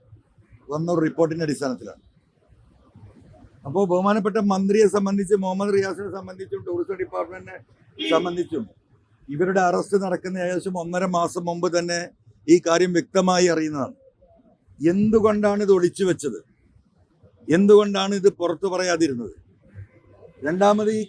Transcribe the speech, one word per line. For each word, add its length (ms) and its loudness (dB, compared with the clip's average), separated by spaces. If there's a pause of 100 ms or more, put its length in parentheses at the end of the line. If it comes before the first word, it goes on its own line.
(720)
വന്ന 220 -4
ഒരു 80 0
റിപ്പോർട്ടിന്റെ 440 0
അടിസ്ഥാനത്തിലാണ്. 580 -6 (1600)
അപ്പോ 180 0
ബഹുമാനപ്പെട്ട 520 0
മന്ത്രിയെ 500 2
സംബന്ധിച്ച്, 480 0
മുഹമ്മദ് 400 -2
റിയാസിനെ 360 -2
സംബന്ധിച്ചും 560 -12
ടൂറിസം 280 -6
ഡിപ്പാർട്ട്മെന്റിനെ 840 -12 (320)
സംബന്ധിച്ചും 580 -2 (600)
ഇവരുടെ 320 -2
അറസ്റ്റ് 420 0
നടക്കുന്ന 360 -6
ഏകദേശം 400 -6
ഒന്നര 260 -4
മാസം 400 -2
മുമ്പ് 340 -2
തന്നെ 300 -4 (400)
ഈ 100 8
കാര്യം 340 2
വ്യക്തമായി 540 2
അറിയുന്നതാണ്. 480 0 (920)
എന്തുകൊണ്ടാണ് 760 2
ഇത് 100 4
ഒളിച്ചു 320 2
വെച്ചത്? 440 -4 (1080)
എന്തുകൊണ്ടാണ് 600 4
ഇത് 140 2
പുറത്തു 380 -4
പറയാതിരുന്നത്? 640 -2 (1120)
രണ്ടാമത്, 460 2
ഈ 180 -4